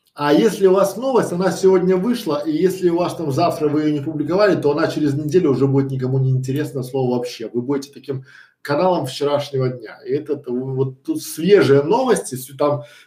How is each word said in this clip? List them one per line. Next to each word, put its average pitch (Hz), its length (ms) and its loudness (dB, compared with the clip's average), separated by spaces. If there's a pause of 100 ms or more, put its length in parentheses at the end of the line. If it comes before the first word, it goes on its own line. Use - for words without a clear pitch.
(140)
А 147 200 0
если 190 320 4
у 185 80 6
вас 190 220 2
новость, 240 360 0
она 180 180 0
сегодня 185 460 4
вышла, 185 500 -2
и 160 60 0
если 180 380 0
у 170 80 2
вас 170 160 -2
там 156 180 -4
завтра 151 360 0
вы 151 140 0
её 151 100 0
не 147 80 -2
публиковали, 160 600 0
то 143 120 2
она 151 160 0
через 147 260 0
неделю 151 380 2
уже 127 140 2
будет 135 240 2
никому 131 280 -2
не 131 120 2
интересна, 131 520 -2
слово 127 340 -2
вообще. 117 380 -6
Вы 123 80 -2
будете 139 320 -4
таким - 300 -10 (360)
каналом 156 460 0
вчерашнего 139 640 -2
дня. 110 360 -12
И 123 60 -4
это, 151 220 -4
это - 180 -8
вот 131 500 -4
тут 311 200 -6
свежие 151 600 4
новости, 208 540 0
с-, 135 200 -14
там 143 260 0 (240)